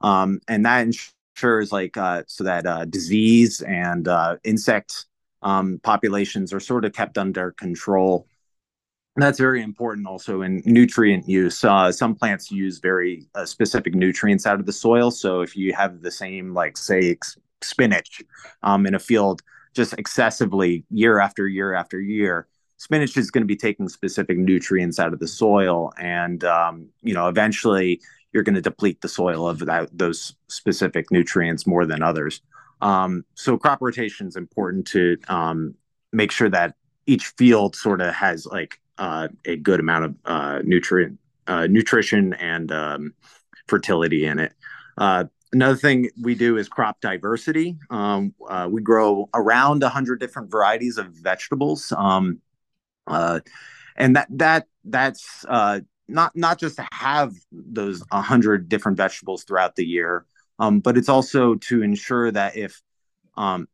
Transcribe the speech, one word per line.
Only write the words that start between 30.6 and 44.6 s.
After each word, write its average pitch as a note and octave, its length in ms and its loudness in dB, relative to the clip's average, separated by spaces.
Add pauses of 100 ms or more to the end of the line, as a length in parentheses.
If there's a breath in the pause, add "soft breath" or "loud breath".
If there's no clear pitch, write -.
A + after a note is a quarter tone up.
nutrients E2+ 560 0
more F2 220 2
than D#2 160 -4
others. D#2 380 -4 (400 soft breath)
Um, F#2 520 0
so B2 240 0
crop C#3+ 240 2
rotation A#2 460 -6
is E2 80 -12
important F#2 540 -6
to, F2 280 2 (100)
um, E2 460 -4 (400)
make G#2+ 160 0
sure A2+ 200 2
that F2 260 0 (320)
each - 300 0
field A2 380 6
sorta F#2 360 -2
has, E2+ 340 -2
like, F2 340 -10 (200)
uh, D#2+ 280 -6 (180)
a E2+ 100 -4
good E2+ 240 2
amount D#2+ 260 0
of, D2 100 -6 (100)
uh, C#2+ 380 -4
nutrient, F2+ 560 2 (260)
uh, E2+ 220 0
nutrition G#2 640 4
and, E2+ 380 -6
um, D2+ 420 -6 (540 soft breath)
fertility E2 580 0
in D2+ 140 -2
it. D#2 140 -4 (440 loud breath)